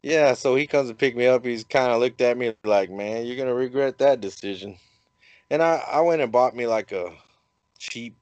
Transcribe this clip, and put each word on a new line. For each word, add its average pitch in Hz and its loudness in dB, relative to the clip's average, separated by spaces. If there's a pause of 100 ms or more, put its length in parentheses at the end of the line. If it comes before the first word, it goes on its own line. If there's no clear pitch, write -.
yeah, 147 4
so 127 0
he 147 0
comes 139 0
to 110 -12
pick 123 0
me 123 2
up. 127 4
He's 117 -6
kinda 123 0
looked 123 0
at 120 2
me 120 -4
like, 101 2
"Man, 104 -6
you're 123 -8
gonna 131 -4
regret 131 -2
that 135 4
decision." 98 -10 (720)
And 151 0
I, 165 2
I 147 -2
went 165 2
and 117 -2
bought 123 2
me, 120 -4
like, 110 -2
a 87 -6 (680)
cheap 117 -14